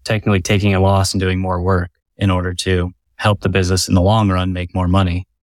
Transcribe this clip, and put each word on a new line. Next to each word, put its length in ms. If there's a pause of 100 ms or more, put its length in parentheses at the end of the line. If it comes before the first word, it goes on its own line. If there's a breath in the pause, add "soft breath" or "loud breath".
technically 360
taking 340
a 60
loss 320
and 80
doing 180
more 220
work 300 (260)
in 140
order 240
to 380 (240)
help 240
the 80
business 400
in 60
the 80
long 280
run 220
make 220
more 140
money, 380 (220)